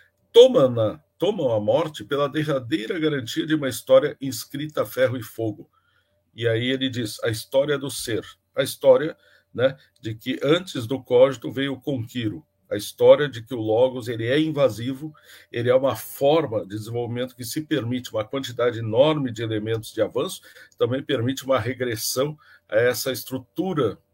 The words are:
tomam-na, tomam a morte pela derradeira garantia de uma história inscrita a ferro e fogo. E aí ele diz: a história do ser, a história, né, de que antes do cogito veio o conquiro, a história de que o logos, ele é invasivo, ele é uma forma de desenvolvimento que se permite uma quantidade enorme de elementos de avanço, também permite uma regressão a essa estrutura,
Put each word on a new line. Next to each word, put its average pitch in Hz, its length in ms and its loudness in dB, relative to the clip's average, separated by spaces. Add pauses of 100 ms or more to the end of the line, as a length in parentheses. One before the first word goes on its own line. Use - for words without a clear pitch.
(320)
tomam-na, 127 720 6 (160)
tomam 170 340 0
a 107 80 0
morte 131 440 0
pela 139 260 0
derradeira 151 680 -2
garantia 156 480 -4
de 156 80 0
uma 139 140 -2
história 131 540 4
inscrita 139 640 -6
a - 20 0
ferro 127 320 0
e 113 40 -8
fogo. - 480 -8 (640)
E 113 140 -2
aí 117 200 0
ele 131 220 0
diz: 113 320 -6
a 95 80 0
história 139 480 0
do 135 140 -6
ser, - 340 -6 (300)
a 139 80 0
história, 135 540 4 (360)
né, 131 220 0 (260)
de 110 140 -8
que - 260 -6
antes 143 460 0
do 127 160 -4
cogito 131 480 4
veio 139 220 -4
o 131 80 -12
conquiro, 113 640 -6 (240)
a 104 60 -4
história 131 540 6
de 113 140 -12
que 120 100 -12
o 117 80 -8
logos, 120 460 0
ele 113 180 -6
é 135 140 2
invasivo, 135 760 -2 (380)
ele 120 180 -2
é 123 60 6
uma 131 200 2
forma 139 640 0
de 95 80 -14
desenvolvimento 117 640 -6
que 123 100 -12
se 156 160 -6
permite 123 500 -4
uma 107 140 -4
quantidade 123 540 -4
enorme 131 520 2
de 113 120 -6
elementos 110 500 -4
de 110 80 -2
avanço, 127 400 -4 (360)
também 127 260 -2
permite 131 420 -4
uma 131 140 2
regressão 123 800 -4 (300)
a - 100 0
essa 120 340 2
estrutura, 131 880 -4 (140)